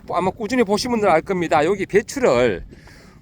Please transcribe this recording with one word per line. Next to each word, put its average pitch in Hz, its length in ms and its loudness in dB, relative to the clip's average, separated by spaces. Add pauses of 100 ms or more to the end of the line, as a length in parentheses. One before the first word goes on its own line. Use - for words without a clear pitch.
(100)
아마 180 200 -2
꾸준히 233 340 -2
보신 208 260 -2
분들 208 180 0
알 160 120 4
겁니다. 165 440 0
여기 190 220 -2
배추를 127 800 0 (580)